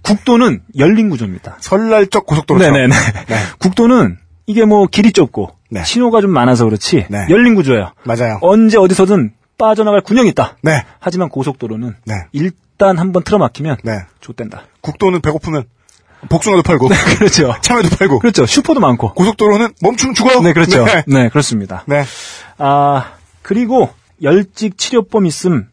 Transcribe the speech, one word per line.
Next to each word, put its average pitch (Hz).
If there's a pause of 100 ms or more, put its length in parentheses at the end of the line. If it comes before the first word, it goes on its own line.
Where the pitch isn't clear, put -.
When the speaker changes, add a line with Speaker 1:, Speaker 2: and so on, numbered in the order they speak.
Speaker 1:
국도는 220 (160)
열린 208
구조입니다. 104
Speaker 2:
설날적 214
고속도로처럼. 151
Speaker 1:
네네네. 131 (320)
Speaker 2:
네. 113 (240)
Speaker 1:
국도는 190 (280)
이게 220
뭐 208
길이 208
좁고 113 (180)
Speaker 2:
네. 185
Speaker 1:
신호가 233
좀 196
많아서 123
그렇지 107
Speaker 2:
네. 101
Speaker 1:
열린 226
구조예요. 127 (120)
Speaker 2:
맞아요. 117
Speaker 1:
언제 214
어디서든 185 (240)
빠져나갈 214
군형이 220
있다. -
Speaker 2:
네. 151 (160)
Speaker 1:
하지만 175
고속도로는 120 (100)
Speaker 2:
네. 107 (180)
Speaker 1:
일단 185
한번 175
틀어막히면 151
Speaker 2:
네. 113 (220)
Speaker 1:
좆된다. 110 (180)
Speaker 2:
국도는 180
배고프면 151 (680)
복숭아도 180
팔고 135
Speaker 1:
<laughs> -
네, - (220)
그렇죠. 156
Speaker 2:
참외도 233
팔고 143
Speaker 1:
그렇죠. 190
슈퍼도 -
많고. 123
Speaker 2:
고속도로는 208
멈추면 240
죽어요. 247
Speaker 1:
네, 170
그렇죠. 170
Speaker 2:
네. 190
Speaker 1:
네, 131
그렇습니다. 104
Speaker 2:
네. 143 (540)
Speaker 1:
아, 143 (300)
그리고 233 (320)
열직 190
치료법 220
있음 151